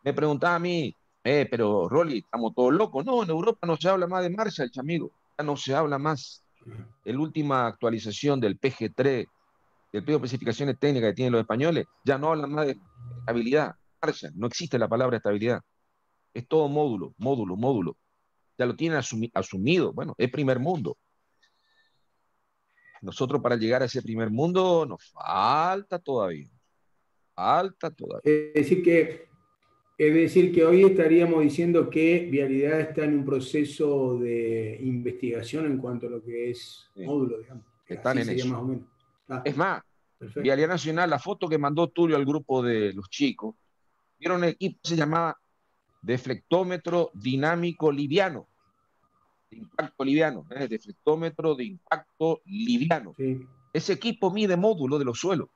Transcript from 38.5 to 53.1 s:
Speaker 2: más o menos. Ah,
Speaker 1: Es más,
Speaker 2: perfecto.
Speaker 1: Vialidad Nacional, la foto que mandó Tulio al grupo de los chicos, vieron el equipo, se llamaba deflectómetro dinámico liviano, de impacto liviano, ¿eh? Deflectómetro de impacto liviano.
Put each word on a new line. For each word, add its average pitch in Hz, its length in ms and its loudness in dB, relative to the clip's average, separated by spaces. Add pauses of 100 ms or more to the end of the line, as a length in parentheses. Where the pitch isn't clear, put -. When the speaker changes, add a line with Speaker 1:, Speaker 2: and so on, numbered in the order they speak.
Speaker 2:
más 117 100 -6
o - 20 -8
menos. 131 200 -6 (440)
Ah, 127 160 -8
Speaker 1:
Es 143 120 -4
más, 170 260 0 (360)
Speaker 2:
perfecto. 120 240 -10
Speaker 1:
Vialidad 139 260 4
Nacional, 165 420 0
la 143 80 2
foto 185 300 -6
que 160 100 2
mandó 147 300 2
Tulio 165 280 2
al 143 80 2
grupo 135 380 0
de 110 320 2
los 101 160 -12
chicos, 143 440 -2 (640)
vieron 175 240 0
el 170 80 2
equipo, - 320 -6
se 165 140 -4
llamaba 160 420 0 (640)
deflectómetro 165 1120 -2
dinámico 151 800 0
liviano, 147 560 -2 (1040)
de 113 80 -20
impacto - 460 -8
liviano, 135 460 2
¿eh? 135 160 -6
Deflectómetro 156 880 -2
de 127 100 -6
impacto 156 840 -4
liviano. 143 680 -2